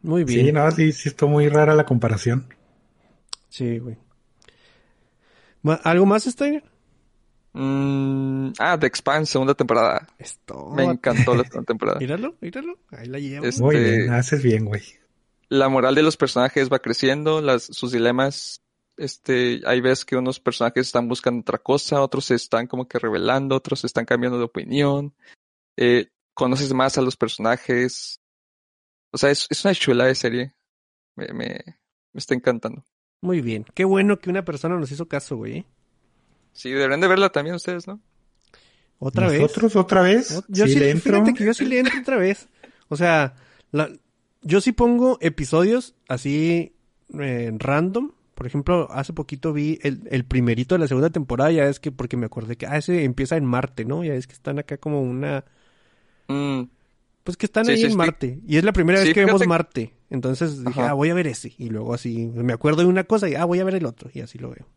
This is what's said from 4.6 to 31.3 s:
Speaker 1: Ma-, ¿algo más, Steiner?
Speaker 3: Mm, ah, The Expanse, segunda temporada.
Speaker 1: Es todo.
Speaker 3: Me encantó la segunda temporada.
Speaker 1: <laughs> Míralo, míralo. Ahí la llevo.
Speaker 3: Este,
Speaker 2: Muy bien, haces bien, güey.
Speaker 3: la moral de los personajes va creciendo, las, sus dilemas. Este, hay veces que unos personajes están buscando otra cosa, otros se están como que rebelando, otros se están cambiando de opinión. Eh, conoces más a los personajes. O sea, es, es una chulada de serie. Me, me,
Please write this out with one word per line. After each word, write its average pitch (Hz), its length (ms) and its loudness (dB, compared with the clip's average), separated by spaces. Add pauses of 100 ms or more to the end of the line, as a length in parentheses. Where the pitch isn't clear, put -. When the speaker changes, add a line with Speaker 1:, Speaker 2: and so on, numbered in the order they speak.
Speaker 1:
Ma-, 156 240 2
¿algo 175 200 6
más, 208 200 4
Steiner? 285 380 -2 (920)
Speaker 3:
Mm, 135 960 -2 (100)
ah, 165 200 2
The 147 80 2
Expanse, 151 440 0
segunda 135 220 2
temporada. 113 540 2 (100)
Speaker 1:
Es - 280 -18
todo. - 260 -14
Speaker 3:
Me 139 120 0
encantó 127 520 2
la 123 80 2
segunda 123 220 -8
temporada. 110 340 -2
Speaker 1:
<laughs> - 20 -6
Míralo, 180 400 -6
míralo. 285 360 -12 (140)
Ahí 117 160 -18
la 135 120 -12
llevo. 139 260 -10
Speaker 3:
Este, 120 160 -2
Speaker 2:
Muy 147 180 4
bien, 117 320 2
haces 123 320 0
bien, 110 220 2
güey. 101 160 -6 (680)
Speaker 3:
la 135 200 4
moral 131 260 2
de 156 80 4
los 156 140 2
personajes 131 540 0
va 135 80 2
creciendo, 147 600 0
las, 131 220 2
sus 123 300 -10
dilemas. 123 680 0 (380)
Este, 123 680 -2
hay 123 160 2
veces 131 240 2
que 131 120 -4
unos 127 220 -2
personajes 123 480 0
están 120 200 -2
buscando 120 340 -2
otra - 160 -4
cosa, 143 440 0
otros 139 240 -2
se 123 100 2
están 117 320 -2
como 127 200 -8
que 123 120 -4
rebelando, 120 560 0
otros - 240 -2
se - 80 -6
están 117 180 -2
cambiando 123 320 0
de 120 60 0
opinión. 143 720 -2 (640)
Eh, 120 320 4 (240)
conoces 135 400 -2
más 131 240 0
a 131 40 0
los 127 160 -2
personajes. 123 1000 -4 (920)
O - 60 -10
sea, 139 140 4
es, - 180 -2
es - 160 -4
una 196 100 4
chulada 127 340 2
de 131 60 2
serie. 123 380 -4 (640)
Me, - 140 -12
me, - 160 -8 (680)